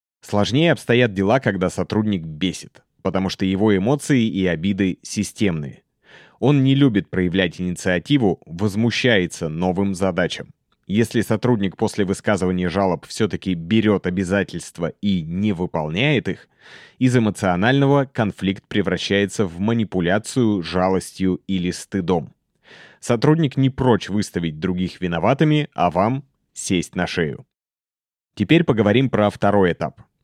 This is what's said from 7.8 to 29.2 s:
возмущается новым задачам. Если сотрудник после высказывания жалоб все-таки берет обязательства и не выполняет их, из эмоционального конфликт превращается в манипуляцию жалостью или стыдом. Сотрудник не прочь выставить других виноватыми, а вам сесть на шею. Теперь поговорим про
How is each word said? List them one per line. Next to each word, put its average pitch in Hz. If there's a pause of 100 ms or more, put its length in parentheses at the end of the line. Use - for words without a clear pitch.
возмущается 98
новым 92
задачам. 90 (320)
Если 110
сотрудник 101
после -
высказывания 92
жалоб 90
все-таки 95
берет 98
обязательства 90
и 95
не 92
выполняет 87
их, - (500)
из 127
эмоционального 123
конфликт 98
превращается 98
в 85
манипуляцию 104
жалостью 92
или 90
стыдом. 87 (640)
Сотрудник 143
не 135
прочь 127
выставить 87
других 90
виноватыми, 123
а 87
вам 113 (300)
сесть -
на 90
шею. 78 (880)
Теперь 160
поговорим 113
про 104